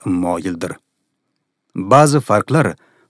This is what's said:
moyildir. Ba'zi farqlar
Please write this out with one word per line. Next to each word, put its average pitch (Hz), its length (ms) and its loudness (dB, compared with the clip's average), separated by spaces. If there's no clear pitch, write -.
moyildir. 87 720 -4
Ba'zi 139 440 4
farqlar 120 460 0